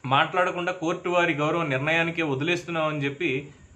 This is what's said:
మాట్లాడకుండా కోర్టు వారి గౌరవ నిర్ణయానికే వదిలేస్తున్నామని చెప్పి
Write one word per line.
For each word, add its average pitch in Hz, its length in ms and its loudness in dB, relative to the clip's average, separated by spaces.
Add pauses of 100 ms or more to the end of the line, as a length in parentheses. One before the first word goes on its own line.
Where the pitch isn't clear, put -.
మాట్లాడకుండా 175 640 2
కోర్టు 175 380 -2
వారి 175 240 4
గౌరవ 156 300 0
నిర్ణయానికే 160 600 0
వదిలేస్తున్నామని 156 840 -2
చెప్పి 143 460 -2 (240)